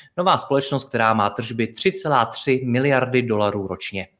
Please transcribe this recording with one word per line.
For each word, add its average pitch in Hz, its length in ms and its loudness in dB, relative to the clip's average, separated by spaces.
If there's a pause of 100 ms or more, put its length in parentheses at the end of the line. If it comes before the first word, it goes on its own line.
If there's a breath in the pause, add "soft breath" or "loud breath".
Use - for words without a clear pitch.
(180 loud breath)
Nová 175 200 6
společnost, 139 520 -2
která 113 240 2
má 104 160 2
tržby 113 380 -4
tři - 240 -2
celá 135 340 0
tři 135 400 -2
miliardy 127 560 0
dolarů 104 460 -2
ročně. 92 400 -10 (120)